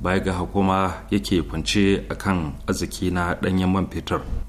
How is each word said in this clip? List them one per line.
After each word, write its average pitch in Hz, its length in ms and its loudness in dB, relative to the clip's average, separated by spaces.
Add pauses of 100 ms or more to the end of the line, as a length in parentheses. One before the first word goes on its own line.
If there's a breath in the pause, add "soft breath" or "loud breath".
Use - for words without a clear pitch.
baya 92 220 2
ga 95 160 0
hukuma 95 540 2 (180)
yake 101 320 2
kwance 95 640 2
a 78 60 -4
kan 85 380 -2 (140)
arziki 90 440 -2
na 87 240 0
ɗanyen 92 340 2
man 95 180 2
fetur. 85 340 -4 (280)